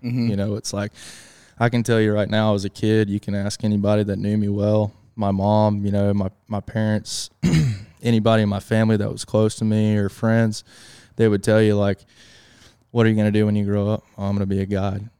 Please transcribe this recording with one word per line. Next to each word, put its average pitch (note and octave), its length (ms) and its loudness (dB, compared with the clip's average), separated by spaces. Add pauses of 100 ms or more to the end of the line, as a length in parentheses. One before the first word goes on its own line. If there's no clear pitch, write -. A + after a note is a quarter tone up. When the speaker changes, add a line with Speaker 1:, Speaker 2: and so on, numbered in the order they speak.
Speaker 1:
Mm-hmm. A#2+ 280 -4
Speaker 2:
You G#2 60 -2
know, G2+ 200 -4
it's - 160 -10
like, G2+ 180 -6 (680)
I A#2 80 2
can A#2 160 0
tell A2+ 160 2
you G#2+ 120 2
right G#2 160 0
now, G#2+ 260 2
as G2 100 -2
a G2+ 60 -6
kid, A2 380 2
you G2+ 120 -2
can G2+ 160 -6
ask G2+ 260 -6
anybody G#2 420 2
that G2 120 -2
knew G2+ 200 -2
me G#2 120 0
well, G#2 440 0 (220)
my G2+ 160 -2
mom, G#2 540 2
you G2+ 80 -2
know, G2+ 200 0
my, G2 180 -2 (180)
my G#2 120 -6
parents, - 720 -4 (120)
<clears throat> D3 600 -2
anybody A2+ 400 2
in G#2 60 0
my G2 120 -2
family A2 360 2
that G2+ 140 -4
was - 140 -10
close G#2+ 320 2
to - 80 -4
me G#2+ 320 2
or G2+ 120 0
friends, A2+ 560 0 (520)
they A2+ 120 4
would G2+ 140 0
tell A2 180 4
you, G#2+ 160 4
like, G2+ 220 0 (920)
"What A#2 140 4
are - 20 4
you A2 80 2
gonna G#2 160 2
do G#2+ 140 2
when G#2 100 0
you G#2 80 0
grow G2+ 240 0
up?" G#2+ 160 -4 (120)
"Oh, G2+ 80 -8
I'm G2+ 120 -2
gonna G2+ 100 -2
be G2 140 -2
a F#2+ 60 -2
guide." G2 420 -4 (120)